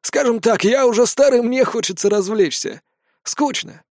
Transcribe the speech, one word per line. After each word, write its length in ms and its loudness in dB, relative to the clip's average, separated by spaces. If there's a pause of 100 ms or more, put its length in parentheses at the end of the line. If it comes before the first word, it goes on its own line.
Скажем 380 -2
так, 240 0
я 240 2
уже 180 2
старый, 360 2
мне 220 0
хочется 460 -2
развлечься. 720 -2 (420)
Скучно. 680 -6